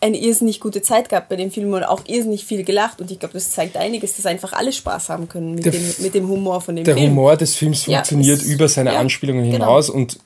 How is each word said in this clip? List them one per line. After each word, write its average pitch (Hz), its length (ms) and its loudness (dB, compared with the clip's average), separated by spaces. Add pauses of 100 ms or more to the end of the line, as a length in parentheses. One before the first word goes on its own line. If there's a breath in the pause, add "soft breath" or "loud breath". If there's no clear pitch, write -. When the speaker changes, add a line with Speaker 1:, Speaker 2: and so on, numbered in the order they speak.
Speaker 1:
eine 214 160 2
irrsinnig 226 420 0
gute 202 220 -6
Zeit 240 260 2
gehabt 185 220 -2
bei 190 80 -4
dem 190 120 -4
Film 202 220 -4
und 185 140 -2
auch - 200 -2
irrsinnig 220 380 -2
viel 196 220 -6
gelacht. 202 340 0
Und 180 100 -12
ich 185 100 -12
glaub, 160 120 -10
das 180 200 -4
zeigt 175 260 -4
einiges, 220 400 -4
dass 196 80 -8
einfach 190 260 -4
alle 262 220 -2
Spaß - 340 -6
haben 170 220 -8
können 165 260 -8
mit 170 80 -4
Speaker 2:
Der 170 80 4
Speaker 1:
dem, 175 180 -2
Speaker 2:
F-, 165 100 -8
Speaker 1:
mit 185 160 -2
dem 185 120 0
Humor 190 320 -2
von 175 160 -6
dem 165 80 -4
Speaker 2:
der 160 120 4
Speaker 1:
Film. 143 160 4
Speaker 2:
Humor 139 260 6
des 156 180 0
Films 156 300 0
Speaker 1:
Ja, 147 140 0
Speaker 2:
funktioniert 143 420 4
Speaker 1:
es, - 40 -4
Speaker 2:
über 151 220 4
seine 131 240 2
Speaker 1:
ja, 123 80 2
Speaker 2:
Anspielungen 127 460 0
Speaker 1:
genau. 120 80 2 (140)
Speaker 2:
hinaus 135 220 6
und 127 360 -2